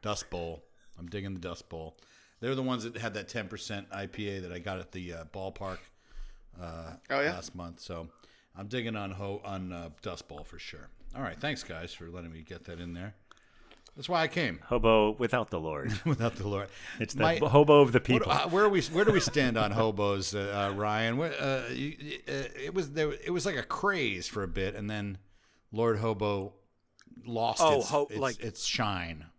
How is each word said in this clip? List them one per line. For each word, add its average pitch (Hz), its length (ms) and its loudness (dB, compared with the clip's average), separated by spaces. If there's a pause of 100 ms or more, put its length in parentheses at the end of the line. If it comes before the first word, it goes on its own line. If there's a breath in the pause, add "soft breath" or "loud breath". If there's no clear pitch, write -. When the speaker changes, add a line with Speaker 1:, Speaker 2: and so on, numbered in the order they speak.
Speaker 1:
Dust 104 300 -4
Bowl. 82 320 -8 (340)
I'm 87 100 -14
digging 98 280 -6
the 90 40 -10
Dust 87 300 -10
Bowl. 80 280 -12 (420 soft breath)
They're 127 160 -2
the 131 80 -2
ones 127 200 -2
that 113 140 -8
had 110 160 -6
that 101 140 -8
ten 107 200 -6
percent 101 440 -10
I 98 160 -8
P 101 220 -8
A 98 120 -6
that 90 100 -10
I 90 60 -10
got 92 220 -6
at 90 140 -14
the, 90 200 -10
uh, 82 180 -12
ballpark, 95 460 -10 (840)
uh, 82 340 -12 (180)
Speaker 2:
Oh, 139 100 0
yeah? 151 120 0
Speaker 1:
last 90 200 -10
month. 87 280 -12
So 82 260 -10 (500 soft breath)
I'm 98 100 -12
digging 117 280 -4
on 101 160 -6
Ho-, 101 340 -6
on, 92 260 -8
uh, 85 180 -10 (120)
Dust - 260 -10
Bowl 73 160 -14
for 85 140 -16
sure. - 320 -16 (260)
All 131 60 -8
right, 92 180 -6
thanks, - 220 -6
guys, 85 320 -10
for 82 160 -14
letting 85 240 -12
me 80 80 -14
get 85 240 -16
that 85 140 -12
in 87 160 -10
there. 95 180 -10 (840 soft breath)
That's 143 100 -10
why 170 140 2
I 160 80 2
came. 127 380 -2
Speaker 3:
Hobo 110 520 6
without 117 300 0
the 87 100 -2
Lord. 78 320 -4 (100)
Speaker 1:
<laughs> - 40 -6
Without 117 320 2
the 95 100 -4
Lord. 101 220 -2 (320 loud breath)
Speaker 3:
It's 107 120 -4
the 139 100 0
Speaker 1:
My 165 160 4
Speaker 3:
b-, 151 60 4
hobo 147 360 10
of 127 100 10
the 123 80 8
Speaker 1:
what, - 60 0
Speaker 3:
people. - 260 4
Speaker 1:
uh, 143 160 4
where 185 160 4
are 214 60 8
we, 190 140 6
where 165 200 2
do 214 80 8
we 196 80 8
stand 127 380 2
on 107 140 4
hobos, 101 600 2
uh, 101 380 0
uh, - 60 -2
Ryan? 110 400 0
Where, 160 200 -2
uh, 135 360 -2
you, 139 240 -6 (280)
uh, 131 60 -8 (260)
it 139 160 -8
was 170 180 -2
there, 151 200 0
it 143 200 -6
was 180 140 0
like 180 120 -2
a 120 60 -2
craze 131 680 -2
for 104 140 -4
a 95 40 -4
bit, 92 280 -4
and 104 140 -6
then 101 280 -4 (560)
Lord 113 240 2
Hobo 101 560 0 (720)
lost 113 360 0
Speaker 4:
Oh, 151 180 8
Speaker 1:
its, 117 100 -2
Speaker 4:
ho-, 147 200 2
Speaker 1:
its, 107 80 -6
Speaker 4:
like 127 240 -2
Speaker 1:
its 110 240 -6
shine. 87 600 -2 (140)